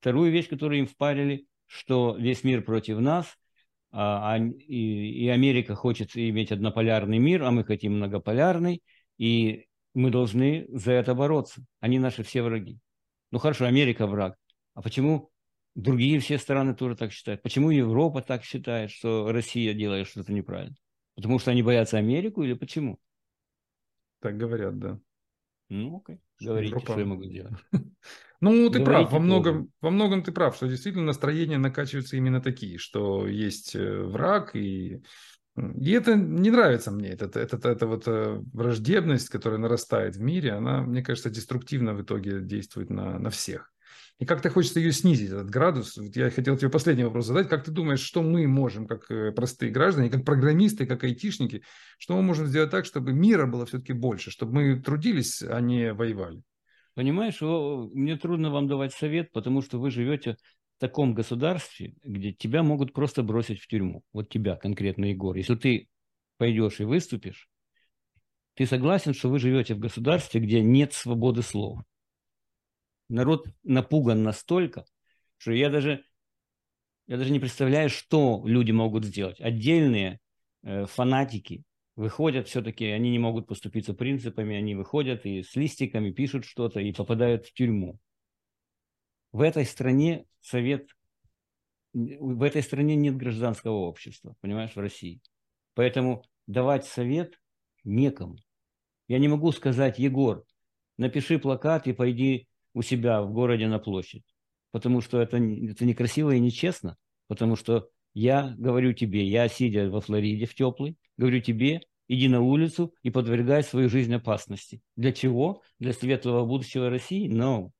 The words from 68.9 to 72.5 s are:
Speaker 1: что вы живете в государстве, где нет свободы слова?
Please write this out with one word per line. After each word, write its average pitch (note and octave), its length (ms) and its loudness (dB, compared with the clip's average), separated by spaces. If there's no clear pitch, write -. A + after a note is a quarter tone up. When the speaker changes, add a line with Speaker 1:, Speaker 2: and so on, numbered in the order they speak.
Speaker 1:
что - 160 -2
вы C3+ 120 2
живете B2+ 340 2
в G2+ 60 -6
государстве, A#2+ 600 0
где A2+ 220 4
нет C3+ 300 6
свободы A#2+ 500 0
слова? G#2 420 -6